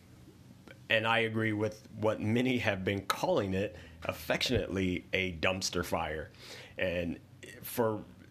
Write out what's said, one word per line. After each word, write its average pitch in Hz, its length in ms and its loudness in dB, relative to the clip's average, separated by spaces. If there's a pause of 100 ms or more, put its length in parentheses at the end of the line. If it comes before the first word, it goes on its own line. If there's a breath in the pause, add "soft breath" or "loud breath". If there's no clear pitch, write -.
(880)
And 110 180 4
I 117 120 4
agree 110 340 0
with 104 340 -2 (120)
what 107 220 2
many 123 380 2
have 101 260 0
been 101 160 0
calling 120 520 2
it, 98 220 0 (280 loud breath)
affectionately, 95 1080 0
a 92 200 2
dumpster 92 500 0
fire. 78 480 -2 (460 loud breath)
And 87 420 0 (440)
for 110 400 0 (280)